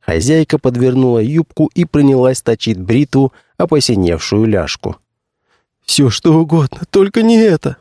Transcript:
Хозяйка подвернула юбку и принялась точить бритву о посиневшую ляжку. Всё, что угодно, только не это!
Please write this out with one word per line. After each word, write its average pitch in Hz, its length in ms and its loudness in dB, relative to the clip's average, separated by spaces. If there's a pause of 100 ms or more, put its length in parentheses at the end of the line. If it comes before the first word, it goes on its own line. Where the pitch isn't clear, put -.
Хозяйка 147 580 0
подвернула 127 600 0
юбку 151 560 -2
и 175 100 0
принялась 135 580 2
точить 110 380 -4
бритву 131 520 0 (240)
о - 100 -2
посиневшую 104 800 0
ляжку. 92 500 -4 (880)
Всё, 139 260 0
что 160 240 0
угодно, 160 560 0
только 196 320 0
не 226 160 4
это! 170 420 0